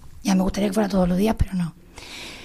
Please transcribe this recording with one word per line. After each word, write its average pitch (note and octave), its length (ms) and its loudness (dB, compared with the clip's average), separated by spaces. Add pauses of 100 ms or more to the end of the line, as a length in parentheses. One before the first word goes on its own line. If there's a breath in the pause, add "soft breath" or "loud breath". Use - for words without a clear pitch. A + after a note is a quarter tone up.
(220)
Ya G3 120 2
me F#3 80 4
gustaría G3 260 0
que F#3+ 60 -2
fuera G#3+ 160 2
todos F#3 180 4
los F3+ 80 2
días, A3 220 2
pero - 160 2
no. E3+ 180 -2 (720 loud breath)